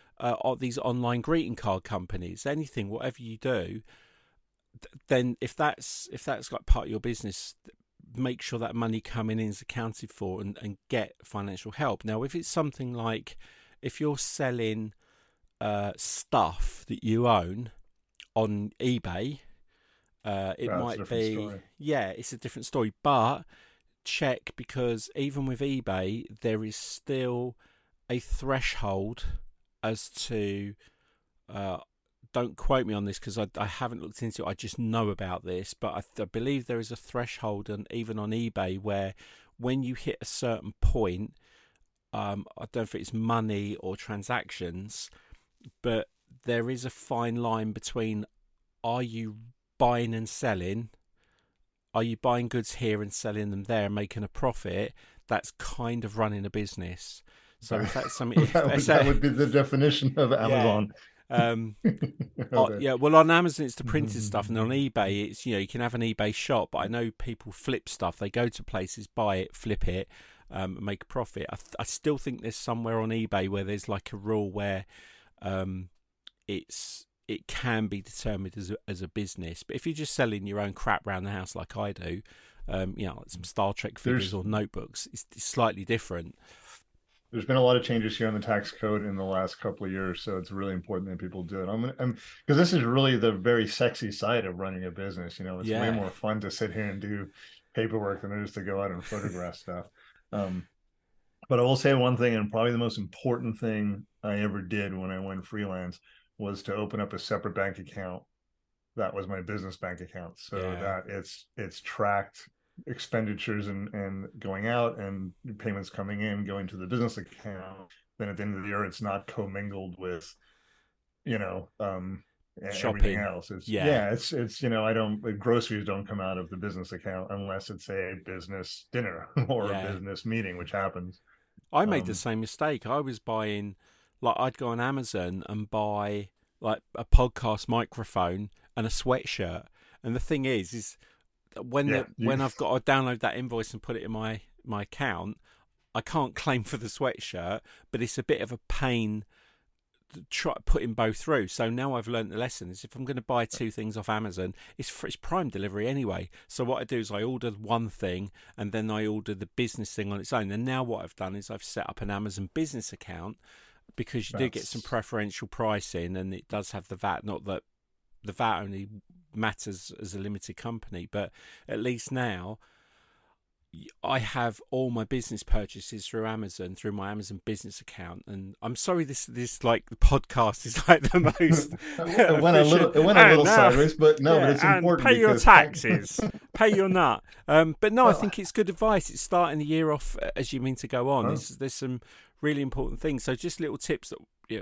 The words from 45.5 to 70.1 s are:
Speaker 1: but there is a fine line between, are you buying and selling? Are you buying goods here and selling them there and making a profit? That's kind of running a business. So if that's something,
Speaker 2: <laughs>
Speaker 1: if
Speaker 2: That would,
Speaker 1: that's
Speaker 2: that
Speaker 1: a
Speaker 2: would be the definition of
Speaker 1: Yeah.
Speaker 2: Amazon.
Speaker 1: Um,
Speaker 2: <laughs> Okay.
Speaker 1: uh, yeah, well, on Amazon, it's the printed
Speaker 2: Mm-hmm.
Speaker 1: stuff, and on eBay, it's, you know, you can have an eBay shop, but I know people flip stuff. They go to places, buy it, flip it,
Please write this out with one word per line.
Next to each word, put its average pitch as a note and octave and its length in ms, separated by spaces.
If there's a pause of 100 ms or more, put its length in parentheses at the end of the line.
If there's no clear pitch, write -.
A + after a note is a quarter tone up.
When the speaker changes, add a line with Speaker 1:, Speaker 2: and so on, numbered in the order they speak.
Speaker 1:
but A2+ 260 (360)
there A#2+ 260
is B2+ 140
a B2+ 60
fine A#2 460
line A2+ 360
between, A2 520 (600)
are A#2 180
you A2+ 360 (400)
buying A#2+ 360
and A2+ 140
selling? G#2+ 600 (1040)
Are A2+ 80
you A#2 140
buying A#2+ 320
goods A#2 280
here G#2+ 260
and G2+ 100
selling G#2 380
them G2 140
there G#2+ 220
and G2+ 80
making G#2 280
a G2+ 60
profit? - 640 (360)
That's - 240
kind A#2+ 520
of G#2+ 140
running G#2 280
a G2 40
business. F#2 720 (360)
So - 220
if G#2 120
that's - 220
something, A#2+ 240
Speaker 2:
<laughs> D#3 40
Speaker 1:
if C#3 100
Speaker 2:
That D#3+ 120
would, C#3 80
Speaker 1:
that's C#3+ 140
Speaker 2:
that D3 180
Speaker 1:
a - 20
Speaker 2:
would C#3 140
be C#3+ 80
the C3+ 180
definition C#3 720
of C3+ 120
Speaker 1:
Yeah. A#2 140
Speaker 2:
Amazon. A2 480 (380)
Speaker 1:
Um, A#2 500
Speaker 2:
<laughs> - 40
Okay. C3 920
Speaker 1:
uh, G2+ 40
yeah, C3+ 160
well, D3 220
on D#3+ 140
Amazon, E3 360
it's A#2+ 80
the - 80
printed A#2 360
Speaker 2:
Mm-hmm. - 20
Speaker 1:
stuff, G#2 280
and A2+ 100
on A2 100
eBay, A2 640
it's, - 160
you A#2+ 80
know, G2+ 40
you G2 80
can B2 140
have A#2 140
an A#2 80
eBay G#2+ 300
shop, - 400
but - 60
I F2+ 80
know A#2 240
people A2+ 400
flip - 380
stuff. - 300
They G2+ 120
go A#2+ 180
to - 140
places, G2+ 460
buy G#2 280
it, F#2 200
flip - 320
it, F2+ 200 (420)